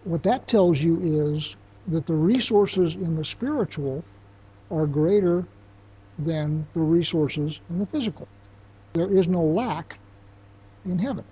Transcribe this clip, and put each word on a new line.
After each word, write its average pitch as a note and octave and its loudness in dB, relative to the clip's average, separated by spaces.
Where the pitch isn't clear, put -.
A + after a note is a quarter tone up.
What E3 -4
that A#3+ 0
tells F3 4
you E3 2
is D3+ -2
that D#3+ -2
the E3 -2
resources F#3+ 2
in E3 -4
the D#3 -4
spiritual E3 -4
are D#3+ 0
greater F3 2
than D3+ -2
the E3+ -4
resources D#3 0
in E3+ -4
the G3+ -2
physical. A#3+ -6
There F3+ 0
is F#3 4
no F3+ 0
lack E3 -2
in F3+ -2
heaven. A3 -4